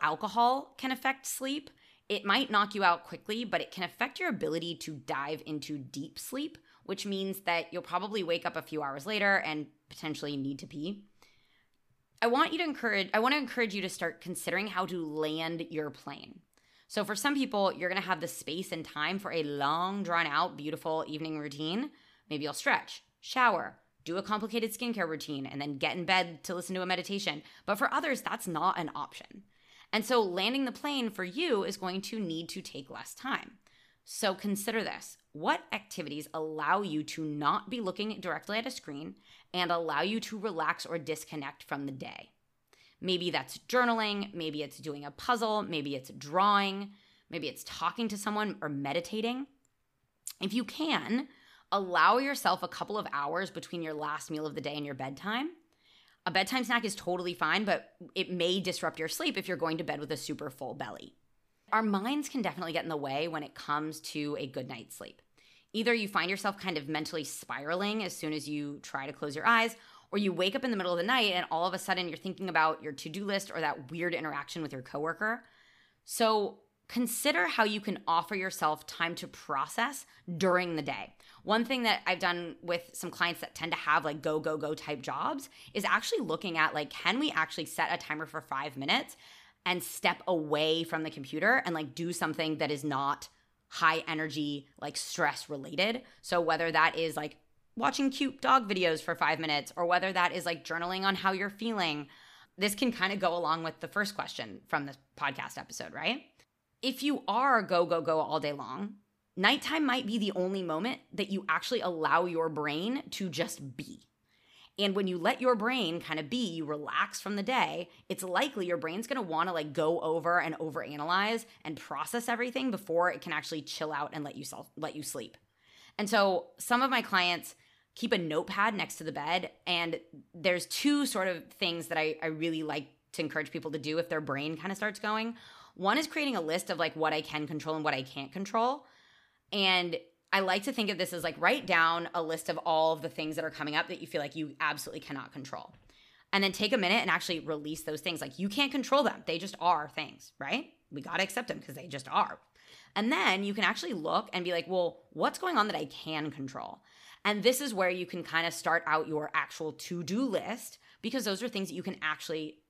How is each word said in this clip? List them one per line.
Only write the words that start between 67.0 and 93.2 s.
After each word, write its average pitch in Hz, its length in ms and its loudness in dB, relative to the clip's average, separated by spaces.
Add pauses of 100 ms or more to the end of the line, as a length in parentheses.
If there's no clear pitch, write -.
spiraling 180 800 -2
as 180 100 -6
soon 156 200 -4
as 147 120 -6
you 147 360 -4
try 135 240 -8
to 147 80 -6
close 147 200 -6
your 156 120 -2
eyes, 226 280 6 (360)
or 202 80 0
you 202 120 4
wake 185 240 4
up 269 100 -2
in 254 60 0
the 220 60 2
middle 180 160 2
of 170 60 2
the 170 40 2
night 220 300 4
and 180 180 2
all 165 160 2
of 180 60 0
a 185 60 -2
sudden 180 280 0
you're 147 120 -6
thinking 185 320 -4
about 156 320 4
your 151 100 -4
to-do 160 320 -8
list 196 260 -2
or 160 120 -4
that 147 280 -2
weird 170 220 0
interaction 147 480 -4
with 143 140 -6
your 127 80 -8
coworker. 165 600 -4 (640)
So 220 540 4 (300)
consider 294 580 2
how 240 180 4
you 214 160 0
can 196 260 -2
offer 170 280 2
yourself 175 520 0
time 170 280 0
to 175 120 -8
process 156 800 -2 (320)
during 180 400 4
the 151 60 0
day. 120 320 -6 (300)
One 220 200 4
thing 247 200 0
that 214 220 4
I've 180 120 4
done 175 440 0
with 175 300 -2
some 175 180 -6
clients 170 300 0
that - 140 -8
tend 165 180 -6
to - 60 0
have, 156 260 4
like, 151 160 -2
go, 156 180 2
go, 156 180 0
go 151 180 -2
type 151 260 -6
jobs 196 480 -4 (240)
is 190 120 -2
actually 226 360 2
looking 165 380 -2
at, 156 160 6
like, 147 160 -2
can 196 280 0
we 302 140 0
actually 160 320 0
set - 260 0
a - 60 0
timer 151 300 -4
for 156 160 -8
five 139 340 -6
minutes 185 400 0 (480)
and 180 180 2
step - 460 0
away 156 560 4
from 165 180 -2
the 156 80 -4
computer 156 540 2
and, 175 100 0
like, 151 200 -4
do 170 180 -2
something 156 460 0
that 151 120 2
is 143 140 -4
not 139 440 0 (400)